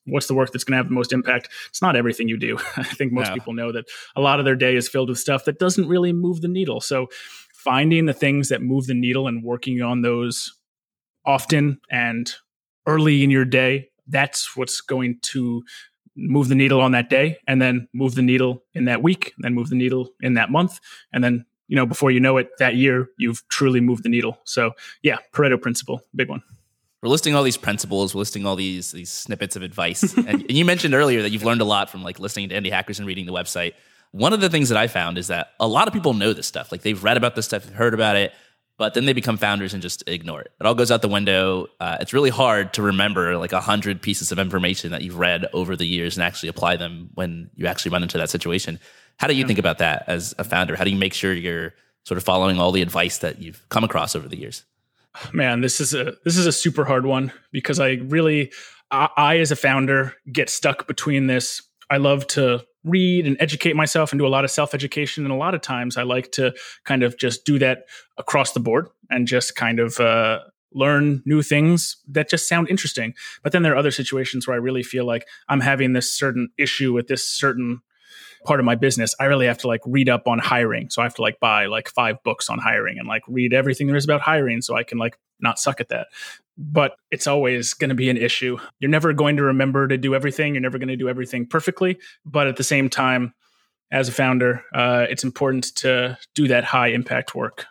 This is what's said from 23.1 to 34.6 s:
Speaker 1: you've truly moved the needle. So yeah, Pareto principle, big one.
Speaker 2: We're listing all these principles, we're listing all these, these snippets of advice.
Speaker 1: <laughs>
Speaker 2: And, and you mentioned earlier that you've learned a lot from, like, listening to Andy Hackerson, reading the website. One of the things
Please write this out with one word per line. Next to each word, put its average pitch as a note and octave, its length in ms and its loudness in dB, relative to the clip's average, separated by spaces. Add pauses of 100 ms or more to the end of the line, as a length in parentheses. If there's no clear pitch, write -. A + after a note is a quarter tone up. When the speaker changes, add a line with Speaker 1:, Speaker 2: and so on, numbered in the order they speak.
Speaker 1:
you've A#2 300 -2
truly C3 320 2
moved A#2+ 240 2
the A#2 40 -2
needle. A#2 360 0
So A#2 280 0 (300)
yeah, C#3+ 140 2 (160)
Pareto C3 280 2
principle, B2 420 -6 (120)
big B2+ 140 -2
one. - 140 -10 (600)
Speaker 2:
We're A#2 60 -2
listing D3 260 2
all C#3+ 80 6
these B2+ 140 2
principles, G2 580 -2
we're G2 60 -2
listing G2+ 260 -6
all G2 80 0
these, F#2 380 -6
these F2+ 180 -14
snippets - 460 -8
of F#2+ 60 -10
advice. F2 560 -4
Speaker 1:
<laughs> A#3 80 2
Speaker 2:
And, G#2 160 -2
and - 100 -6
you D3+ 120 4
mentioned F3 300 2
earlier C3 280 4
that G#2 80 -2
you've G#2+ 140 -4
learned A#2 160 2
a G#2+ 60 2
lot G2+ 240 0
from, F#2+ 120 -14
like, F2+ 160 -12
listening G2 320 -8
to F#2+ 40 -6
Andy G2 160 -4
Hackerson, G2 360 -4
reading F#2+ 200 -8
the F2+ 60 -8
website. F2 400 -6 (400)
One B2+ 200 2
of A3 80 2
the F#3+ 80 4
things D3+ 200 2